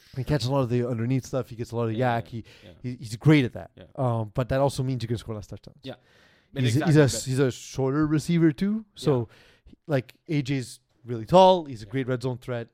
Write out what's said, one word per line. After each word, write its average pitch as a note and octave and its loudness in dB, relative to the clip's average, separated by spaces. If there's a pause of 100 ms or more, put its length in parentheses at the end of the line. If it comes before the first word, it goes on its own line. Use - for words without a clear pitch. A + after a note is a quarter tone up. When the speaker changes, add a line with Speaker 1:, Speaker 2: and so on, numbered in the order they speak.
(160)
Speaker 1:
He B2+ -6
catches C3 0
a B2+ -2
lot C#3 2
of B2 0
the A#2+ 0
underneath B2 -2
stuff. B2+ -6
He A#2+ -16
gets A2+ -10
a A2+ -6
lot A#2 -2
of A2 -4
Speaker 2:
Yeah, A#2+ 0
Speaker 1:
yak. A#2 -6
Speaker 2:
yeah, A2+ -10
Speaker 1:
He, - -16 (180)
Speaker 2:
yeah. G2 -20 (100)
Speaker 1:
he, B2 -8
he's A2+ -12
great D3 6
at G#2 -6
that. F2 -14
Speaker 2:
Yeah. F#2+ -20 (120)
Speaker 1:
Um, A2+ -2
but B2+ -4
that C3+ 0
also C#3 0
means B2+ -4
you A2+ -4
can A#2 -2
score A2 -10
less G#2 -12
touchdowns. - -18
Speaker 2:
Yeah. C3 -12 (600)
But C3 -2
Speaker 1:
He's, A#2 2
Speaker 2:
exactly, D#3 4
Speaker 1:
he's C#3+ 8
a, A#2 -6
Speaker 2:
but A2 -8
Speaker 1:
he's C3 -2
a C3+ 2
shorter C#3+ -2
receiver D#3+ 2
too. G#3 -4 (100)
So, B2 0 (380)
Speaker 2:
Yeah. - -20 (140)
Speaker 1:
like, C#3 -4 (140)
A D3+ 0
J's C3+ -6 (260)
really A#2 -8
tall. F#3 6
He's B2 -14
a - -16
Speaker 2:
Yeah. - -20
Speaker 1:
great B2+ -4
red B2 -2
zone B2+ -4
threat. A#2+ -8